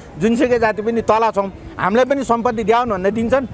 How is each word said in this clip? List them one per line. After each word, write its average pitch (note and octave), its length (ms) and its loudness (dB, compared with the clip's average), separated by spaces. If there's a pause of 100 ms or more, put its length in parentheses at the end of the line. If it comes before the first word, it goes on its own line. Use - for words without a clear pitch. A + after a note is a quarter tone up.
(200)
जुनसुकै A#3 400 2
जाति A3 220 0
पनि A3+ 200 -2
तल A3 300 2
छौँ। G3 200 -2 (280)
हामीलाई G#3 260 2
पनि C#4 180 0
सम्पत्ति A#3 400 0
द्याउन् A#3 260 2
भन्ने G3 220 0
दिन्छन्, A3+ 420 0